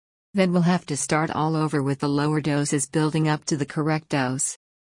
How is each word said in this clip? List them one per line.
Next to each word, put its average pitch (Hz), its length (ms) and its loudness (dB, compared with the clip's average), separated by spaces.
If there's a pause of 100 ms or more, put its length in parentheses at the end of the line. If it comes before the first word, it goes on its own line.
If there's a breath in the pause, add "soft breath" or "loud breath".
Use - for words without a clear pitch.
(340)
Then 190 180 2
we'll 175 100 4
have 175 220 2
to 139 140 -4
start 156 320 0
all 156 260 0
over 156 260 0
with 139 180 -2
the 147 100 0
lower 147 320 2
doses 147 420 0
building 156 420 0
up 151 200 -2
to 165 100 0
the 143 80 -2
correct 156 460 -2
dose. 131 480 -2 (340)